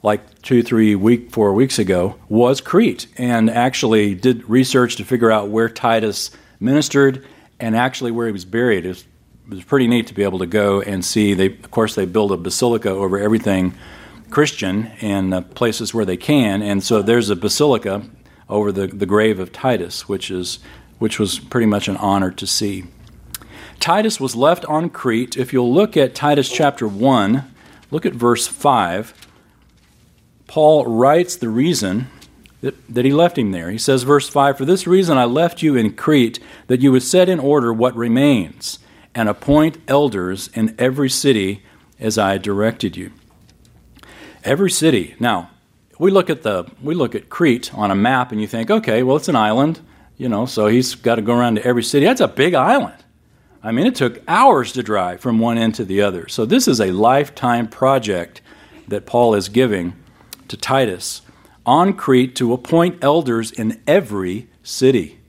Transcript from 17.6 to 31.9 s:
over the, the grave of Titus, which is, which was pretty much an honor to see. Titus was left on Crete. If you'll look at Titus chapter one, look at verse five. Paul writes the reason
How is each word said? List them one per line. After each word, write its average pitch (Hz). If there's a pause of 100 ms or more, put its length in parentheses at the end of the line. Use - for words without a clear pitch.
over 104
the, 95
the 98
grave 107
of 90
Titus, 95
which 98
is, 90 (400)
which 110
was 98
pretty 117
much 104
an 95
honor 98
to 101
see. 98 (960)
Titus 214
was 127
left 156
on 160
Crete. 123
If 127
you'll 123
look 208
at 135
Titus 143
chapter 139
one, 113 (460)
look 156
at -
verse 120
five. 107 (1300)
Paul 151
writes 139
the 117
reason 123 (520)